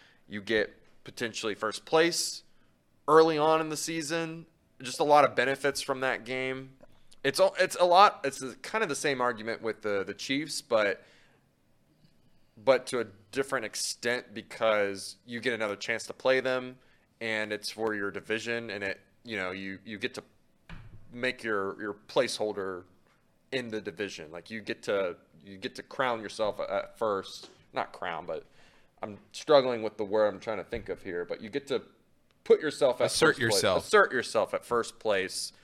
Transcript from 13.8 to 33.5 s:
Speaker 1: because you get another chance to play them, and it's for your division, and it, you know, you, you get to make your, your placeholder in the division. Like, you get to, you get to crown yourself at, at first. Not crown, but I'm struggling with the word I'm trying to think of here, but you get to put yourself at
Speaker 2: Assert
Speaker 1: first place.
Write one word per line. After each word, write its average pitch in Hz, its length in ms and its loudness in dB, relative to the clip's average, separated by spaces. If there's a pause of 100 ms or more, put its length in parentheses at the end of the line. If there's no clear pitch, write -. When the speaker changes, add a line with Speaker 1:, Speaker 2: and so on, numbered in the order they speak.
Speaker 1:
because 104 920 0
you 120 140 -10
get 120 140 -2
another 107 220 -4
chance 110 320 -6
to - 60 -10
play 131 260 2
them, 127 380 -4 (440)
and 107 300 -4
it's 104 180 -6
for 110 240 -4
your 101 180 -4
division, 113 580 -6
and 101 140 -8
it, 98 160 -6 (240)
you 110 140 -8
know, 92 140 -4
you, 95 340 -10
you 107 120 -12
get 120 180 -8
to - 80 -12 (880)
make 123 300 -4
your, 101 380 -2
your 104 120 -6 (140)
placeholder 101 760 -2 (680)
in 123 180 -6
the 107 120 -6
division. 92 500 -10
Like, 87 180 -16
you 110 120 -10
get 113 220 -8
to, 95 320 0 (300)
you 98 120 -16
get 104 180 -10
to 101 80 -12
crown 120 380 -2
yourself 101 380 -4
at, - 100 -6
at - 280 -4
first. 101 520 -4 (240)
Not 123 180 -6
crown, 87 340 -6
but 80 200 -6 (580)
I'm 104 140 -10 (140)
struggling 127 520 4
with 107 140 -6
the 110 80 -4
word 107 220 4
I'm 95 120 -2
trying 110 180 -4
to 87 60 -6
think 107 260 -10
of 90 140 -8
here, 87 220 -6
but - 160 -8
you 110 80 -12
get 101 180 -6
to 113 140 -2 (640)
put 220 180 6
yourself 143 400 2
at 123 60 4
Speaker 2:
Assert - 280 4
Speaker 1:
first - 40 -8
place. 113 140 4